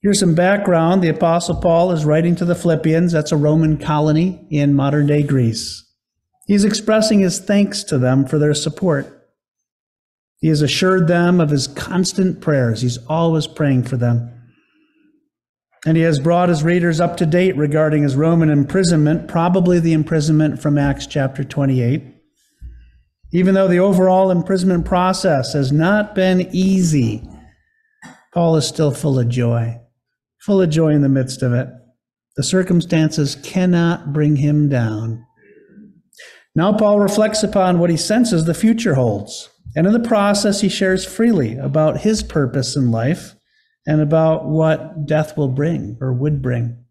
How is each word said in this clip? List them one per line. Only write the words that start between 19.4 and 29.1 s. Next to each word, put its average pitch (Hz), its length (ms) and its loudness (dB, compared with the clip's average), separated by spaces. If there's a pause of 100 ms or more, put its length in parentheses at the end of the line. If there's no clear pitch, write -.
the 165 140 0
imprisonment 151 680 0
from 147 200 0
Acts 139 260 -2
chapter 135 380 -4
twenty-eight. 135 600 -2 (1300)
Even 185 200 2
though 190 140 2
the 180 100 2
overall 185 540 4
imprisonment 180 520 0
process 180 680 0
has 139 180 0
not 190 440 0
been 185 360 0
easy, 170 680 0 (1120)
Paul 165 220 2
is 151 120 0
still 151 220 -2
full 135 300 -2